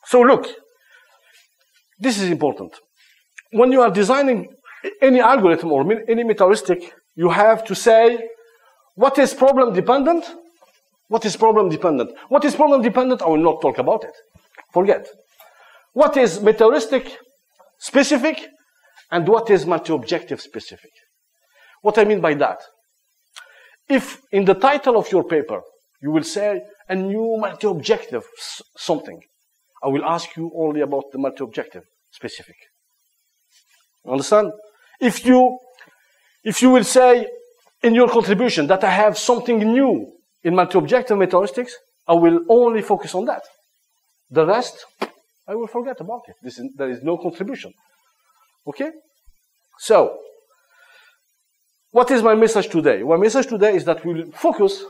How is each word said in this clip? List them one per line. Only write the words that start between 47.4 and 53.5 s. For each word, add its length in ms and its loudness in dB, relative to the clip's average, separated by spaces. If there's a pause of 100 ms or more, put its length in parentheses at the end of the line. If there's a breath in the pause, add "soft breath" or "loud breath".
Okay? 240 -10 (880)
So, 400 0 (1700 soft breath)
what 180 2
is 120 2
my 120 4
message 360 2
today? 320 0
My 160 0
message 300 0
today 280 0